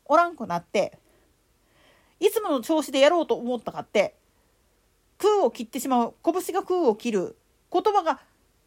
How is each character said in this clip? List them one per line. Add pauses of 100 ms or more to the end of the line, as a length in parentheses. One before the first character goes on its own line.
お
ら
ん
く
な
っ
て、 (1200)
い
つ
も
の
調
子
で
や
ろ
う
と
思
っ
た
か
っ
て、 (1040)
空
を
切
っ
て
し
ま
う、 (100)
拳
が
空
を
切
る、 (360)
言
葉
が (460)